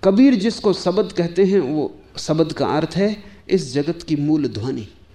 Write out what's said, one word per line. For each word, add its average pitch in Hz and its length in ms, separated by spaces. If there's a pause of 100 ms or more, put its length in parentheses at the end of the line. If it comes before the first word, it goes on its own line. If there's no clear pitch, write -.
कबीर 247 320
जिसको 208 380
शब्द 190 380
कहते 175 340
हैं, 190 140
वो 147 400 (180)
शब्द 151 360
का 135 140
अर्थ 156 280
है 208 280 (260)
इस 151 240
जगत 151 300
की 160 120
मूल 147 320
ध्वनि, 110 400 (280)